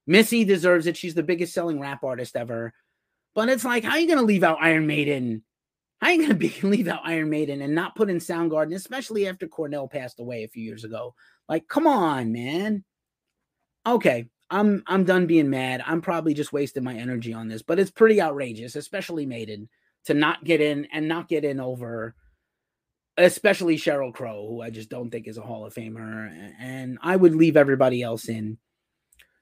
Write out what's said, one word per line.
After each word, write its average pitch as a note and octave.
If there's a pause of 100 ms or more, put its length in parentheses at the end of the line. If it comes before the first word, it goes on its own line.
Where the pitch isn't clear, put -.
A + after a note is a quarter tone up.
Missy A3
deserves F3
it. E3+
She's E3+
the E3+
biggest F3
selling E3+
rap C#3
artist B2+
ever. A#2 (600)
But A3
it's B3+
like, A#3+
how A3+
are D4
you E4
gonna D4+
leave G3+
out D#3+
Iron D#3+
Maiden? C#3 (580)
How F4+
are F4+
you E4
gonna C#4+
be, -
<laughs> -
leave G3
out E3+
Iron D#3+
Maiden D3+
and C#3+
not F3
put G#3+
in F3+
Soundgarden, E3
especially G#3+
after F#3
Cornell D3
passed B2+
away A#2+
a A2
few A2+
years A2
ago? A2+ (320)
Like, D#3+
come D#4+
on, D3+
man. F3 (1000)
Okay, D3+ (200)
I'm, G3+
I'm F#3
done F3+
being D#3+
mad. B2+
I'm E3
probably E3
just D3
wasting C#3
my B2+
energy A#2
on A2+
this, A2
but E3+
it's F#3+
pretty A3
outrageous, B2+
especially E3
Maiden, A2 (360)
to D3+
not D3
get E3
in D3
and D#3
not E3
get D3+
in C3+
over, A#2+ (1000)
especially F3+
Sheryl C#3+
Crow, A2
who A#2
I A2+
just A2
don't B2
think A#2
is A2
a A2
Hall A2
of G#2+
Famer, A2
a-, F#2+
and B2+
I F3+
would F3+
leave D#3+
everybody C3
else A#2
in. A2 (840)